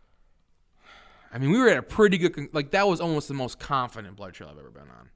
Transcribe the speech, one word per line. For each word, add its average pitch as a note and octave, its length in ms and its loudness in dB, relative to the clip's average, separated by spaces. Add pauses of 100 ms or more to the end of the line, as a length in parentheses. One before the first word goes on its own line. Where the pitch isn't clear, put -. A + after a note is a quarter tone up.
(1300)
I A#2 60 -10
mean, C3+ 120 0
we G#3+ 80 4
were B3+ 100 6
at F3 80 4
a B2 60 -4
pretty G3 360 4
good, E3+ 160 2
con-, C#3+ 180 -10
like, D3 180 -4
that G3 160 2
was E3+ 140 2
almost D#3 280 -2
the C#3+ 60 -8
most B2+ 240 -6
confident A#2 580 -6
blood F#2+ 180 -16
trail D#2+ 160 -18
I've D2 80 -20
ever C#2 120 -20
been C#2+ 120 -20
on. A#1+ 340 -20